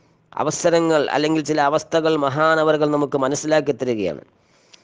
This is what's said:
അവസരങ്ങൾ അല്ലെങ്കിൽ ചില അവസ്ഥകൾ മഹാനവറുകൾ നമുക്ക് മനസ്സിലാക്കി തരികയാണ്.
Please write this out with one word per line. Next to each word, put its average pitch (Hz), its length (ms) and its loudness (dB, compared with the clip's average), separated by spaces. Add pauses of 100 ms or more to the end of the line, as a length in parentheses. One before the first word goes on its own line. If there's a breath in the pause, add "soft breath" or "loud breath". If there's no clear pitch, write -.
(320 soft breath)
അവസരങ്ങൾ 165 800 2
അല്ലെങ്കിൽ 151 340 0
ചില 151 180 -2
അവസ്ഥകൾ 156 560 0
മഹാനവറുകൾ 151 720 2
നമുക്ക് 147 280 0
മനസ്സിലാക്കി 143 560 0
തരികയാണ്. 107 500 -4 (600 soft breath)